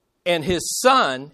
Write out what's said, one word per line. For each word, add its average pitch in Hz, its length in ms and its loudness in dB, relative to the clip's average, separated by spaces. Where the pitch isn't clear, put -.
and 170 180 0
his 165 380 -4
Son 156 520 2